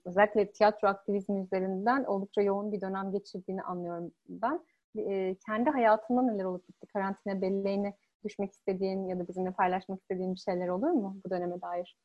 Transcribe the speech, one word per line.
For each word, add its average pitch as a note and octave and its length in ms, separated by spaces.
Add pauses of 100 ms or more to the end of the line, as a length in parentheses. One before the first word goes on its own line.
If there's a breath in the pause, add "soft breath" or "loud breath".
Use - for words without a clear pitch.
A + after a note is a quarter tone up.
özellikle G3+ 480
tiyatro G#3+ 360
aktivizmi G3 520
üzerinden F#3+ 640
oldukça G3 380
yoğun G3+ 300
bir G3 80
dönem F#3+ 320
geçirdiğini F#3+ 500
anlıyorum F3 500 (160)
ben. A3+ 320 (380 soft breath)
E, F#3+ 380 (100)
kendi A3+ 240
hayatında A#3+ 520
neler G#3+ 220
olup F3+ 240
bitti? - 180
Karantina G3 540
belleğine G3 540 (300)
düşmek G3+ 280
istediğin F#3+ 560
ya F3+ 100
da F3 100
bizimle F#3 220
paylaşmak F#3 500
istediğin F#3 340
bir F#3 60
şeyler F3+ 280
olur G3+ 220
mu G3 340
bu F3+ 60
döneme F3+ 300
dair? F3 440